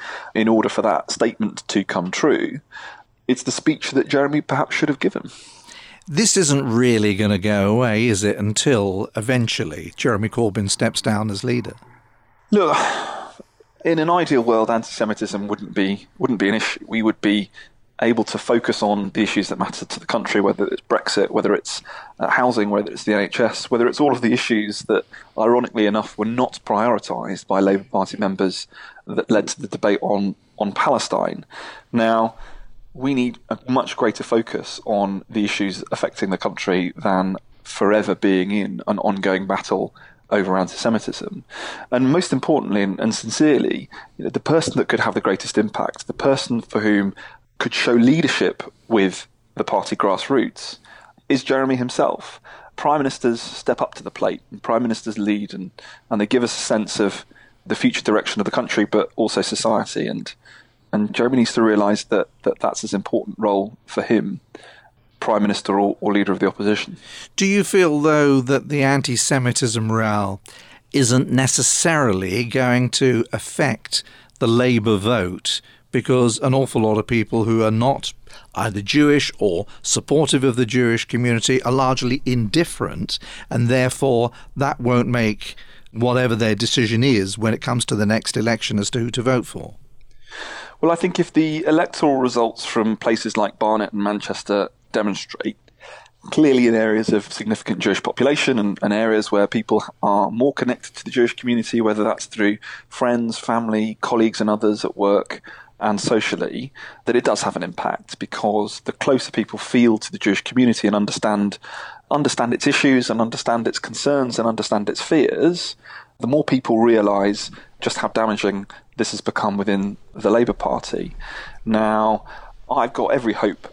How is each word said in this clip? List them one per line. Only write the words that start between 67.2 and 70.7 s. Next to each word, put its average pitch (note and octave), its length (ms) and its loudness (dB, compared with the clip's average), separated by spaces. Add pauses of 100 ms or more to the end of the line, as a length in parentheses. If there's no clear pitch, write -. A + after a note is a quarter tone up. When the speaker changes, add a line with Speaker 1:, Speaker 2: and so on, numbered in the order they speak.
Speaker 2:
Do G3 100 0
you G3 200 2
feel, E3 360 4
though, D3 400 4
that C3 280 0
the C#3+ 160 2
anti-Semitism B2 1080 0
row G#2 480 0 (540)